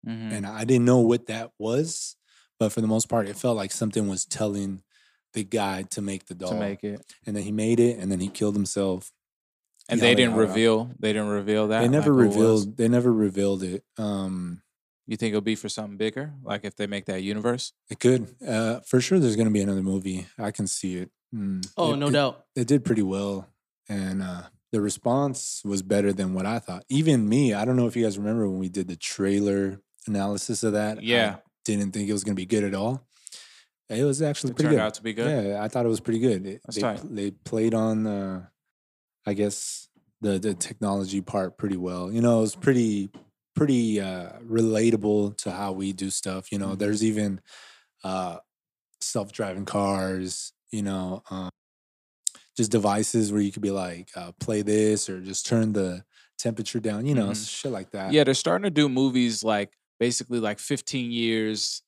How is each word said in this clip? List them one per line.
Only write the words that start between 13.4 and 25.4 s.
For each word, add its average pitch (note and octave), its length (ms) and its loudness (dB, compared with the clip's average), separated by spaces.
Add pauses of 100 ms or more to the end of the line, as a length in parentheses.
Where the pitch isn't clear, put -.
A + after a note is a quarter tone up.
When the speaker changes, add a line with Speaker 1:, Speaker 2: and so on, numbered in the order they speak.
Speaker 2:
it. F#2 200 -6 (140)
Um, F#2+ 640 -6 (460)
Speaker 1:
You A2 100 -6
think A2+ 140 -2
it'll G#2 100 0
be A2 140 -2
for - 120 -12
something G2+ 300 -10
bigger? C3 360 -4 (100)
Like, G#2 200 -8
if G2+ 140 -10
they G#2 100 -4
make G2+ 200 -6
that F#2 160 -4
universe? G#2+ 500 -4 (160)
Speaker 2:
It - 100 -10
could. B2 360 2 (100)
Uh, A2+ 360 0
for B2+ 200 2
sure, F#3 180 2
there's A#2 160 4
gonna A2+ 160 4
be G#2 100 4
another F#2+ 220 0
movie. F#2+ 440 -2 (100)
I G#2 140 -4
can G2+ 160 -4
see F#2 300 -4
it. F2+ 140 -8 (240)
Mm. F#2+ 300 -4 (100)
Speaker 3:
Oh, D#3+ 180 2
Speaker 2:
It, C#3 40 0
Speaker 3:
no C#3+ 120 0
Speaker 2:
it, - 40 4
Speaker 3:
doubt. C#3 320 0 (100)
Speaker 2:
it B2 120 0
did C#3 180 4
pretty A2 160 4
well. G2 480 -2 (400)
And, F#2+ 320 -4
uh, F2+ 220 -8 (280)
the A2+ 100 0
response B2+ 840 -2